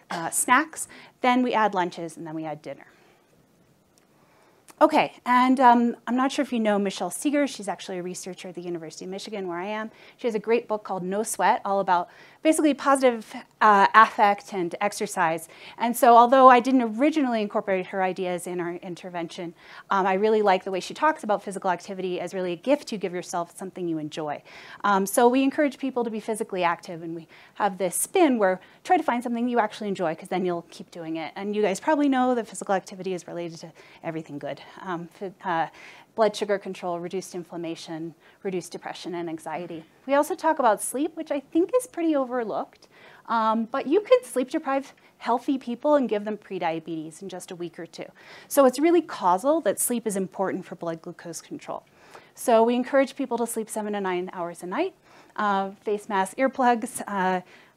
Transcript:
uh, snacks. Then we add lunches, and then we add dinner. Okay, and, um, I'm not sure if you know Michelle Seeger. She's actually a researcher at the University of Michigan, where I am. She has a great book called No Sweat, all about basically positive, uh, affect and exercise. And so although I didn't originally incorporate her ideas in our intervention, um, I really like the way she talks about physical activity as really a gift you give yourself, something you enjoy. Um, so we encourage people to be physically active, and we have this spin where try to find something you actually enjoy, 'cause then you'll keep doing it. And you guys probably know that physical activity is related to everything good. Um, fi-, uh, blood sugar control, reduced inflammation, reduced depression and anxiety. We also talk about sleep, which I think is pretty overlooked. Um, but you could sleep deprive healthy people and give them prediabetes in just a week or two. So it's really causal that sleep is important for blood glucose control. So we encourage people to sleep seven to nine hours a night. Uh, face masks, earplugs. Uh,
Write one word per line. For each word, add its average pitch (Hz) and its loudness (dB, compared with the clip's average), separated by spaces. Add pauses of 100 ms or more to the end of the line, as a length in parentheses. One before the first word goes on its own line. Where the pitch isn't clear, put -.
uh, 165 -6
snacks. - 0 (320)
Then 254 2
we 247 -2
add 208 2
lunches, 175 -4
and 165 -12
then 160 -10
we 160 -8
add 151 -10
dinner. - -16 (1900)
Okay, 302 4 (120)
and, 254 4
um, 240 6 (120)
I'm 240 -2
not 269 0
sure 285 -2
if 247 -8
you 240 0
know 208 2
Michelle 190 -4
Seeger. 285 0
She's 208 -12
actually 185 -8
a 175 -6
researcher 180 -10
at 175 -14
the 175 -10
University 175 -10
of 185 -10
Michigan, 196 -10
where 170 -6
I 180 -8
am. 214 -8 (240)
She - -6
has 220 0
a 214 -4
great 233 0
book 214 -4
called 185 -6
No 196 -4
Sweat, 202 0
all 196 0
about 180 0 (320)
basically 311 4
positive, 262 2 (280)
uh, 202 8
affect 214 6
and 175 -4
exercise. 190 -2 (300)
And 233 -2
so 240 8
although 254 10
I 247 10
didn't 254 4
originally 240 0
incorporate 196 -2
her 190 -2
ideas 180 -2
in 180 -6
our 170 -6
intervention, 175 -10 (360)
um, 196 2
I 190 2
really 214 2
like 190 2
the 196 -6
way 190 -4
she 190 -10
talks 311 0
about 208 0
physical 190 -6
activity 185 -6
as 175 -8
really 185 -4
a 175 -6
gift 285 -2
you 226 -6
give 180 -6
yourself, 175 -6
something 185 -8
you 165 -2
enjoy. 151 -8 (420)
Um, 202 4
so 240 4
we 262 4
encourage 277 0
people 254 -4
to 233 -6
be 220 -6
physically 208 -4
active, 170 -4
and 170 -10
we 165 -14 (240)
have 196 -2
this 185 -2
spin 302 4
where 185 2 (240)
try 370 4
to 311 -2
find 240 -2
something 240 -2
you 240 2
actually 214 -2
enjoy, 175 -2
'cause 185 -12
then 180 -2
you'll 170 -2
keep - -20
doing 160 -8
it. 160 -8
And 202 -6
you 214 0
guys 196 0
probably 294 2
know 254 2
that 226 -2
physical 196 -4
activity 185 -6
is 170 -8
related 165 -10
to 165 -16 (320)
everything 160 -10
good. 143 -10 (200)
Um, 175 -8
fi-, 190 -10 (140)
uh, 165 0 (480)
blood 208 2
sugar 196 -2
control, 185 -6
reduced 175 -8
inflammation, 165 -10 (300)
reduced 185 -6
depression - -10
and 170 -6
anxiety. 165 -10 (220)
We 269 -2
also 294 2
talk 311 0
about 220 4
sleep, - -6
which 311 -10
I 285 -4
think 339 0
is 508 0
pretty 330 0
overlooked. 240 -4 (400)
Um, 220 2
but 269 -6
you 320 4
could 494 4
sleep 262 -4
deprive 277 -4 (240)
healthy 254 -2
people 262 0
and 262 2
give 208 -2
them 208 -6
prediabetes 165 -8
in 196 -14
just 180 -14
a 190 -12
week 170 -10
or 170 -14
two. - -14 (420)
So 277 4
it's 254 2
really 339 4
causal 254 0
that - -2
sleep 240 -4
is 202 -4
important 185 -4
for 180 -14
blood 165 -8
glucose 170 -14
control. - -12 (520)
So 226 4
we 240 2
encourage 262 0
people 247 -6
to 233 -2
sleep 220 -8
seven 208 -6
to 202 -4
nine 185 -4
hours 170 -10
a 175 -12
night. 294 -4 (420)
Uh, 196 0 (100)
face 208 -4
masks, 190 -2
earplugs. 247 0
Uh, 185 0 (360)